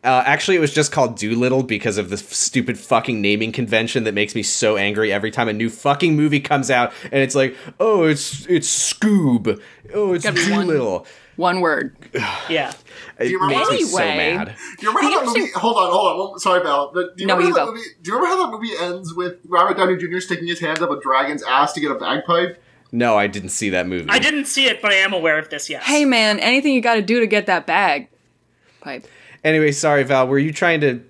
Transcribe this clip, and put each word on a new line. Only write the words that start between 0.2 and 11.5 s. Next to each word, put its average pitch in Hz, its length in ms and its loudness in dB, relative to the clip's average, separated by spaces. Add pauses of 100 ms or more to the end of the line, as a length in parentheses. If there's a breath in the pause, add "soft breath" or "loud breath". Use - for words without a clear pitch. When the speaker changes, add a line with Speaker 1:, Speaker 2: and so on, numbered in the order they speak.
Speaker 1:
actually, 151 320 2
it - 40 4
was 147 120 0
just 151 180 0
called 120 260 0
Dolittle 120 440 0
because 107 380 -2
of 92 100 -4
the 98 60 -4
f-, - 180 -12
stupid 123 460 -2
fucking 113 420 0
naming 104 300 0
convention 113 540 0
that 110 100 -2
makes 104 180 0
me 113 80 -4
so 107 360 0
angry 104 360 0
every 101 160 -2
time 113 180 -2
a 110 60 -2
new 113 160 -2
fucking 143 460 0
movie 151 240 2
comes 139 320 -2
out 123 200 2 (120 loud breath)
and 139 180 0
it's 135 140 -2
like, 131 200 0 (240 loud breath)
"Oh, 208 260 4
it's, 147 420 -2
it's - 460 0
Scoob. 135 680 2 (320 loud breath)
Oh, 196 200 0
it's 170 120 -2
Speaker 2:
Gotta 175 180 0
be 190 80 2
one 202 160 2
Speaker 1:
Dolittle." 120 380 -2 (300 loud breath)
Speaker 2:
One 180 260 0